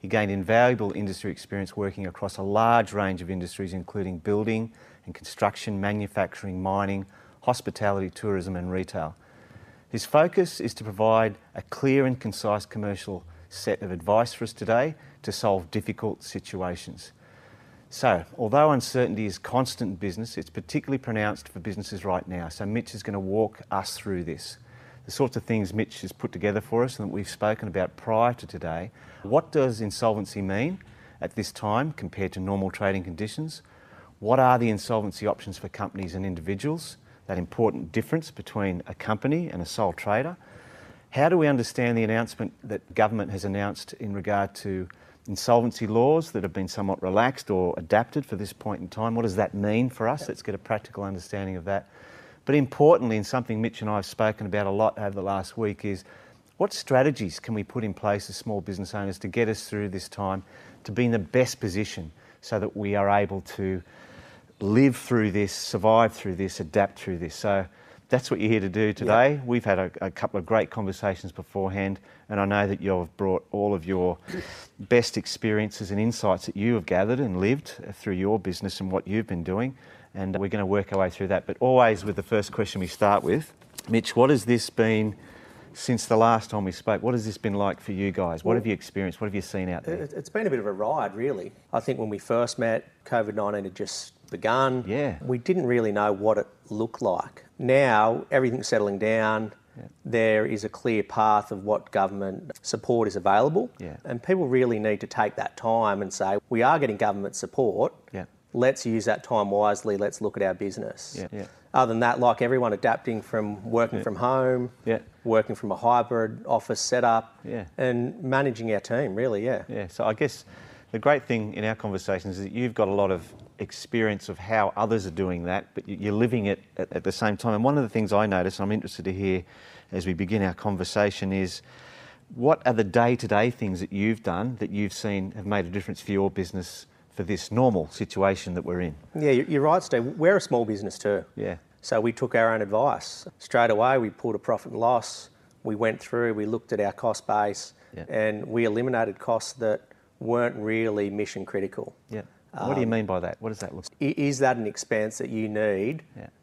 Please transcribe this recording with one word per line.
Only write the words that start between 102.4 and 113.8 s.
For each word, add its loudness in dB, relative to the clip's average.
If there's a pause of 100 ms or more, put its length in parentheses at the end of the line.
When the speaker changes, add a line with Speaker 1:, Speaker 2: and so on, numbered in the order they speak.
Speaker 2:
support 0
is -4
available. 4 (100)
Speaker 1:
Yeah. -12
Speaker 2:
And -6
people 0
really 4
need 0
to -8
take 0
that -6
time 2
and -4
say, 0 (100)
"We 2
are 6
getting 0
government -2
support. 0 (180)
Speaker 1:
Yeah. -8 (280)
Speaker 2:
Let's 2
use 0
that 0
time 0
wisely. 2
Let's -2
look -2
at 0
our 0
business." -8
Speaker 1:
Yeah. -8
Yeah. -10 (280)
Speaker 2:
Other 6
than 0
that, 4
like 4
everyone, 2
adapting 0
from -4
working 2